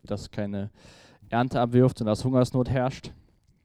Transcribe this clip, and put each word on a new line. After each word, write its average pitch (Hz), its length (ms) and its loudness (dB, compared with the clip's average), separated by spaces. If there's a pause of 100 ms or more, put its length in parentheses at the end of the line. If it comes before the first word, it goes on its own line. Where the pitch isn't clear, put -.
das - 280 -10
keine 101 400 -8 (580)
Ernte 123 320 0
abwirft 123 400 4
und 120 60 -4
das 107 180 0
Hungersnot 127 440 0
herrscht. 131 440 -4 (520)